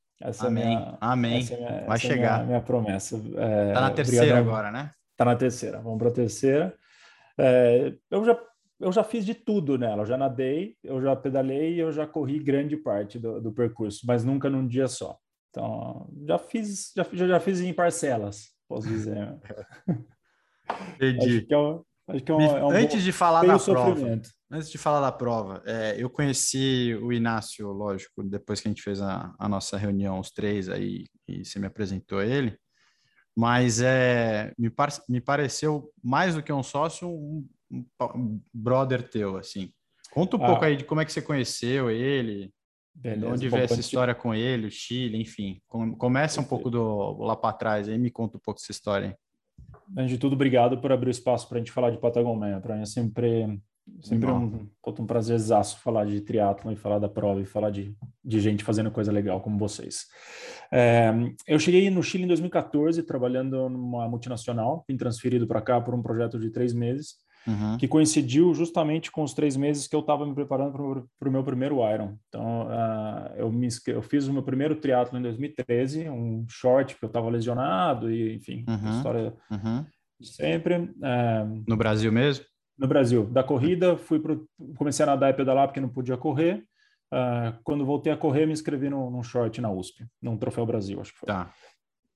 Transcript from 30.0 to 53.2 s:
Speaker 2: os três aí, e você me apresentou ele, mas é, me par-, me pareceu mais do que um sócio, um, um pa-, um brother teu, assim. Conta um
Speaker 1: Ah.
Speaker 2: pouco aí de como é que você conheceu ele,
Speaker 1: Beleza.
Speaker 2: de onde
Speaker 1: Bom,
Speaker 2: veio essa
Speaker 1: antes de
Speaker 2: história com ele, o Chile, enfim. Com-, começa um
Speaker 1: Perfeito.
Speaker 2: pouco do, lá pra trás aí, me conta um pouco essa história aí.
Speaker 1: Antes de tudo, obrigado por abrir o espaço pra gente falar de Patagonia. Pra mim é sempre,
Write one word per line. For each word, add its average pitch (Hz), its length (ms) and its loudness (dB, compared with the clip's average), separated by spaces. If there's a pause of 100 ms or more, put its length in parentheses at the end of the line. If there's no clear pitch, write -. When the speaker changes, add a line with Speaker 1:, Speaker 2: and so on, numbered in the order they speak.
Speaker 2:
os 95 120 -10
três 101 380 -4
aí, 98 360 -6 (220)
e 92 160 -8
você - 160 -12
me 101 80 -4
apresentou 98 540 -4
ele, 120 340 0 (800)
mas 120 460 4
é, 120 760 2
me 117 120 0
par-, 147 380 -2
me 123 140 -2
pareceu 143 680 -2 (140)
mais 160 320 2
do 151 80 -4
que - 100 -8
um 135 100 0
sócio, 160 460 -4
um, 151 380 -8 (240)
um 127 140 -8 (120)
pa-, 123 180 -4
um 110 240 -4 (140)
brother 127 560 0
teu, 98 280 -2
assim. 92 340 -10 (400)
Conta 185 260 0
um 170 60 0
Speaker 1:
Ah. 220 40 4
Speaker 2:
pouco 170 180 6
aí 147 100 4
de 131 80 -4
como 156 180 0
é 156 40 0
que 151 60 -6
você 151 100 -4
conheceu 127 680 0
ele, 113 640 -2 (440)
Speaker 1:
Beleza. 113 260 -6
Speaker 2:
de 110 100 -2
onde 123 180 -2
Speaker 1:
Bom, 120 60 2
Speaker 2:
veio 127 100 4
essa 117 100 0
Speaker 1:
antes 117 100 -2
de - 60 -10
Speaker 2:
história 127 240 2
com 117 180 -2
ele, 113 340 0
o 101 40 -8
Chile, 120 500 -4
enfim. 101 460 -8
Com-, 113 280 -4
começa 135 460 0
um - 20 -4
Speaker 1:
Perfeito. - 200 -4
Speaker 2:
pouco 127 60 -4
do, 107 540 -2
lá 110 120 0
pra 110 180 0
trás 107 340 -2
aí, 110 100 -4
me 120 140 0
conta 113 260 -6
um - 40 -18
pouco - 200 -8
essa - 100 -14
história 98 380 -2
aí. 98 60 -10 (800)
Speaker 1:
Antes 131 160 0
de 127 60 0
tudo, 139 160 2
obrigado 127 460 4
por 135 120 0
abrir 123 180 2
o - 20 4
espaço 120 360 -2
pra 123 120 -4
gente 113 120 -6
falar 123 200 2
de 107 80 -4
Patagonia. 117 600 0
Pra 107 160 -6
mim 107 60 -4
é 107 40 -6
sempre, 113 720 0 (420)